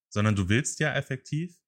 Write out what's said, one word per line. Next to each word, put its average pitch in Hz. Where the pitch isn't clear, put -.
Sondern 104
du 95
willst 117
ja 151
effektiv 147